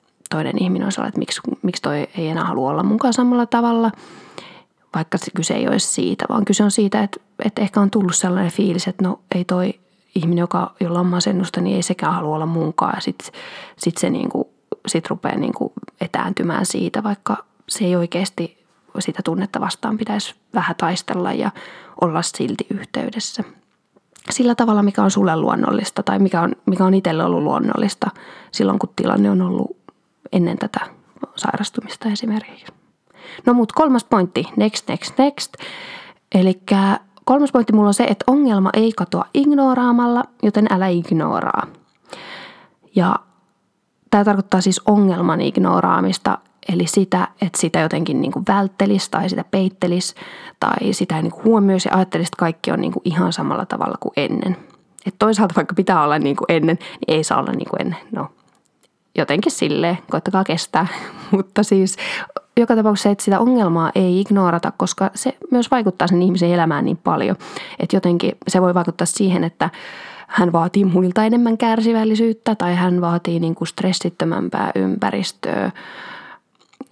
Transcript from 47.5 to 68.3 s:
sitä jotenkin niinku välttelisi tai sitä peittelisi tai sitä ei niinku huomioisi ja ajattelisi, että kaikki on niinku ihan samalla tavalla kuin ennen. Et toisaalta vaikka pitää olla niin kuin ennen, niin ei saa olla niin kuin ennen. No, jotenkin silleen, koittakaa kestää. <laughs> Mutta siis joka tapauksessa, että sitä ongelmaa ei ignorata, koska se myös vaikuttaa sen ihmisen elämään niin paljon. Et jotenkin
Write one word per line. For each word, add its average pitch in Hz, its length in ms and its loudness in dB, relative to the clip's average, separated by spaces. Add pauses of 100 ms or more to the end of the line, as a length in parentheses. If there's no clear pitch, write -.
sitä 165 200 0
jotenkin 156 420 0
niinku - 260 -4
välttelisi 196 640 0
tai 175 180 -2
sitä 185 220 -4
peittelisi 185 640 -2 (440)
tai - 340 0
sitä 180 220 -2
ei 160 60 -2
niinku 170 220 -4
huomioisi 202 460 4
ja - 60 2
ajattelisi, 180 320 0
että - 120 -10
kaikki 165 320 -2
on - 100 -2
niinku - 240 -4
ihan 175 280 0
samalla 151 320 -4
tavalla - 340 -4
kuin - 180 -8
ennen. 175 400 -2 (480)
Et 196 140 -6
toisaalta 214 360 2
vaikka 170 200 0
pitää 185 280 4
olla 151 160 2
niin 143 160 0
kuin - 140 -4
ennen, 165 320 4
niin - 360 -2
ei 156 60 0
saa - 160 0
olla - 120 -2
niin - 180 -4
kuin - 120 -4
ennen. - 180 -6 (120)
No, - 160 -6 (880)
jotenkin 165 340 0
silleen, 165 460 0 (140)
koittakaa 190 320 0
kestää. 165 440 -2 (240)
<laughs> - 200 -18
Mutta 196 320 2
siis 190 320 2 (640)
joka 233 180 4
tapauksessa, 208 340 2
että 202 140 0
sitä 196 160 4
ongelmaa 190 560 4
ei 185 260 4
ignorata, 185 560 2
koska 190 380 -2
se - 220 -4 (140)
myös 240 200 2
vaikuttaa 208 360 2
sen 180 140 4
ihmisen 180 300 2
elämään 160 340 2
niin - 120 -2
paljon. - 380 -2 (440)
Et - 140 -4
jotenkin 180 380 0 (160)